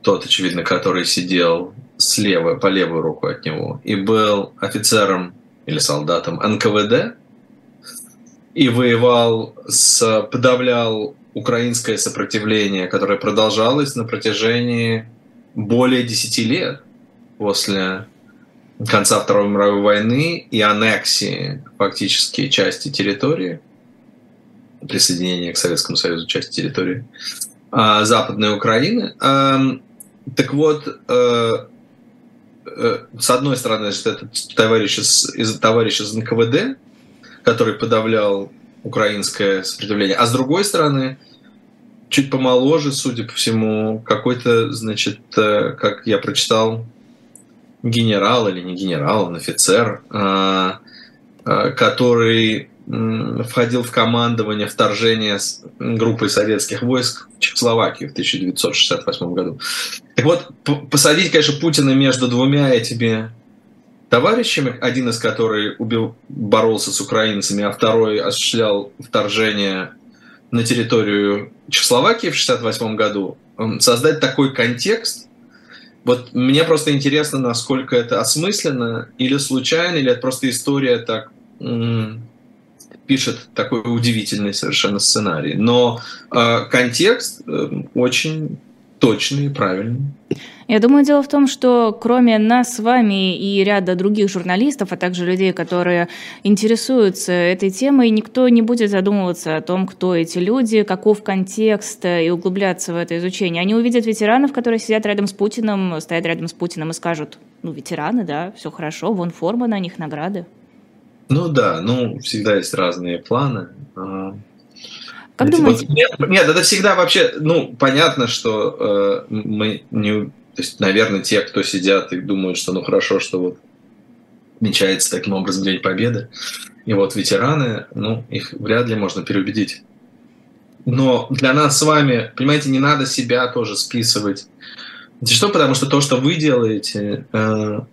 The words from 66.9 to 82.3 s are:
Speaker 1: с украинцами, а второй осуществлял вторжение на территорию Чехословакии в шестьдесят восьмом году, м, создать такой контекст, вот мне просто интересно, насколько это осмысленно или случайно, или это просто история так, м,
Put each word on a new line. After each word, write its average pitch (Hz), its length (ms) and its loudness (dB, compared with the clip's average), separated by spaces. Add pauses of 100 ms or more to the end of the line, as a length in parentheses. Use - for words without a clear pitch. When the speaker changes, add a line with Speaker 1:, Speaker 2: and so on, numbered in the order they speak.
Speaker 1:
с 98 100 -4
украинцами, 104 640 -2
а 101 80 0
второй 110 480 2
осуществлял 101 800 -2
вторжение 101 920 -2 (580)
на 117 140 0
территорию 104 880 0 (180)
Чехословакии 175 580 2
в 147 60 -4
шестьдесят 120 260 0
восьмом 110 360 -4
году, 104 420 -2 (180)
м, 110 240 -4
создать 143 400 2
такой 135 320 0
контекст, 123 760 -4 (720)
вот 123 300 -2
мне 135 320 2
просто 156 280 2
интересно, 143 460 0
насколько 131 560 -2
это 120 260 0
осмысленно 123 1000 -2
или 131 180 0
случайно, 160 640 0
или 131 120 2
это 117 120 2
просто 131 260 -2
история 131 500 0
так, 110 320 -6 (300)
м, 117 640 -4 (840)